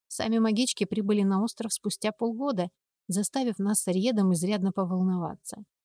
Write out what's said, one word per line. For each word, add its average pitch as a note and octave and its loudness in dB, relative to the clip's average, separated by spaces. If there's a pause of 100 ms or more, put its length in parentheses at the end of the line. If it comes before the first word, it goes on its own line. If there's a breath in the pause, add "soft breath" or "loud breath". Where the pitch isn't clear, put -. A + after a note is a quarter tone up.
Сами A3 -2
магички A3 2
прибыли G3+ 0
на G3 2
остров A3+ -4
спустя - -4
полгода, A3+ -2 (380)
заставив G#3+ -2
нас G3+ 0
с - -2
Арьедом F#3+ 2
изрядно F#3 0
поволноваться. F#3 -2 (220)